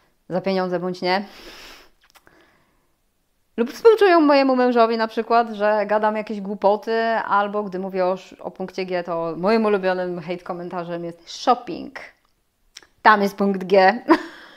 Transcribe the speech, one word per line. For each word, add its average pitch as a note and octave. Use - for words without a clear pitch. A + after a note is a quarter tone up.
za F3
pieniądze F#3
bądź F3+
nie. F#3
Lub A#3
współczują G4+
mojemu C#4
mężowi A#3+
na A3+
przykład, A#3
że G#3
gadam G#3+
jakieś G#3+
głupoty, G#3
albo G#3
gdy F#3
mówię F#3+
o F3+
sz-, -
o F3+
punkcie F#3
G, F3+
to E3
moim A3
ulubionym F#3
hejt F3+
komentarzem F3
jest: E3+
„Shopping. -
Tam G#3+
jest G3
punkt G3
G”. F#3+
<laughs> B3